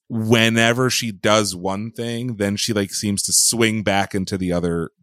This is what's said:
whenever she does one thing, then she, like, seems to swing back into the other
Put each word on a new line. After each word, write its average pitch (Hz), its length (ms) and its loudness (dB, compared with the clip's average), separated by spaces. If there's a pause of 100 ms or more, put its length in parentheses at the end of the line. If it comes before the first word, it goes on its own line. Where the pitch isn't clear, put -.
whenever 113 840 2
she 113 220 -4
does 104 440 2
one 98 360 -6
thing, 117 460 -6
then 101 180 0
she, 110 180 -4
like, 101 200 0
seems 101 300 -2
to - 100 -2
swing 110 500 2
back 98 320 0
into 95 220 -4
the 90 160 0
other 85 380 -2 (120)